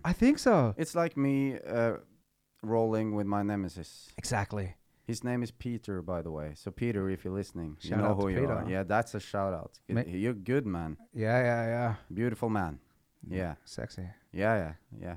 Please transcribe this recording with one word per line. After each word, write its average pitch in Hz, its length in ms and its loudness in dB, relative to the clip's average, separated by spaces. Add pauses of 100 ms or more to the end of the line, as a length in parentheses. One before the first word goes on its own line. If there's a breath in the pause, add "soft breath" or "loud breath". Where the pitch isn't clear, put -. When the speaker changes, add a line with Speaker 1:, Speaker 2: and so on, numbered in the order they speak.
Speaker 1:
I 175 80 2
think 277 240 6
so. 143 400 6
Speaker 2:
It's 160 160 -2
like 170 240 2
me, 139 420 2
uh, 113 380 0 (640)
rolling 110 540 2
with 104 100 0
my 101 160 2
nemesis. 98 760 -4
Speaker 1:
Exactly. 101 580 -2 (320)
Speaker 2:
His 117 160 -4
name 123 180 0
is 117 80 -4
Peter, 107 540 -6
by 87 180 -2
the 82 80 -6
way. 76 260 -6
So - 140 -10
Peter, 95 400 0
if 92 140 -4
you're 92 100 -4
listening, 82 480 -6
you 82 80 -8
Speaker 1:
Shout 107 120 2
Speaker 2:
know 104 100 4
Speaker 1:
out 95 60 2
Speaker 2:
who 98 120 2
Speaker 1:
to 92 120 2
Speaker 2:
you 139 60 2
are. 110 140 0
Speaker 1:
Peter. - 100 -4
Speaker 2:
Yeah, 95 120 0
that's 104 320 0
a 104 40 -4
shout 98 360 -2
out. - 240 -10 (100)
Speaker 1:
Ma- 113 120 2
Speaker 2:
You're 101 340 -2
good, 117 320 0
man. 82 300 -4 (160)
Speaker 1:
Yeah, 113 280 2
yeah, 117 240 2
yeah. 117 300 0 (180)
Speaker 2:
Beautiful 113 360 0
man. 87 300 0 (480)
Speaker 1:
Mm, - 100 -8
Speaker 2:
Yeah. 85 180 -2 (100)
Speaker 1:
sexy. - 420 -10 (240)
Speaker 2:
Yeah, 104 240 2
yeah, 80 180 -2 (280)
yeah. 87 160 -8